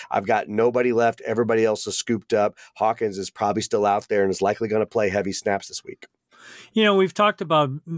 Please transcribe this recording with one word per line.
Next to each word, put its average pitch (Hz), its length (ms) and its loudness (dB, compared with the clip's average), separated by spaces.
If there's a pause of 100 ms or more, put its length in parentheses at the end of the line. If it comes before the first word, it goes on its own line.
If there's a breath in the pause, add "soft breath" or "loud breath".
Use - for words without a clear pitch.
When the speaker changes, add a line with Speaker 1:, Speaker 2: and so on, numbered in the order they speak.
(100 loud breath)
Speaker 1:
I've 98 160 -2
got 110 200 0
nobody 117 460 2
left. 117 280 0
Everybody 113 440 0
else 107 220 -2
is 98 100 -6
scooped - 360 -4
up. 104 220 2 (200 loud breath)
Hawkins 107 420 -2
is 95 140 -8
probably 104 320 -2
still 104 240 0
out 101 200 0
there 104 140 2
and 98 80 2
is 92 140 -2
likely 107 240 0
gonna 107 180 0
play 107 240 0
heavy 95 240 -2
snaps 98 360 -4
this - 140 -12
week. - 220 -18 (680 loud breath)
Speaker 2:
You 220 100 2
know, 208 120 4
we've 190 180 2
talked 208 280 0
about 151 300 2 (260)